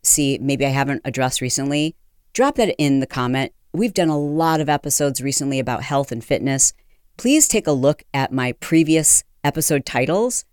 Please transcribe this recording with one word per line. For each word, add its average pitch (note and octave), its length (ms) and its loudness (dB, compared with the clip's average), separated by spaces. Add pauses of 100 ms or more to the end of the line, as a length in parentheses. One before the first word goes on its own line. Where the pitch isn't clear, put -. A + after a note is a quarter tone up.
see C#3 380 2
maybe C#3 240 0
I C#3 40 0
haven't C#3 360 -2
addressed B2+ 340 -2
recently, C#3 560 -2 (380)
drop C#4 220 2
that G3 220 2
in C#3 220 2
the C3 80 -2
comment. B2+ 460 -2 (200)
We've G3+ 200 -2
done F3 160 2
a D3+ 100 0
lot D#3 400 0
of D3+ 80 -2
episodes C#3+ 540 -2
recently C3+ 380 -2
about B2 240 -4
health C#3 280 -2
and A#2 100 -6
fitness. C3+ 520 0 (420)
Please D4 320 2
take - 200 0
a D#3 40 2
look C#3 320 2 (100)
at C3+ 200 -2
my B2+ 200 -2
previous D#3+ 680 2 (200)
episode C#3+ 420 0
titles E3+ 680 -2